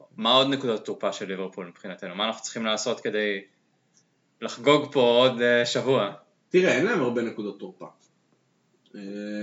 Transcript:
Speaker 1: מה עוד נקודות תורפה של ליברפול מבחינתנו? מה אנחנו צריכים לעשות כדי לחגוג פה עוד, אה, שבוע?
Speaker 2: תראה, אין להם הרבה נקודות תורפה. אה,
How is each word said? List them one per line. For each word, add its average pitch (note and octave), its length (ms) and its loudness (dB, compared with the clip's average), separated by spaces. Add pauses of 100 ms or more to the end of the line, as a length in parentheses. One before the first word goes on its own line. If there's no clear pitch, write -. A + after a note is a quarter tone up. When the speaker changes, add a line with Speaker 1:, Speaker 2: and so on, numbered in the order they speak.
(160)
Speaker 1:
מה A2 160 2
עוד C3+ 160 6
נקודות B2 360 -2
תורפה G2+ 280 -4
של G#2 160 -8
ליברפול F#2+ 380 -8
מבחינתנו? F2+ 480 -14
מה G#2 120 -2
אנחנו A2+ 160 -6
צריכים A#2 240 -8
לעשות A2 340 -2
כדי G#2 400 -2 (1000)
לחגוג C#3 520 2
פה C#3 80 2
עוד, A#2+ 420 4
אה, A#2+ 240 4
שבוע? A#2+ 440 0 (400)
Speaker 2:
תראה, F3+ 260 4
אין D3+ 100 2
להם A3 160 2
הרבה A#2+ 200 0
נקודות G#2 380 -6
תורפה. F#2 260 -16 (1080)
אה, G2+ 60 -14 (420)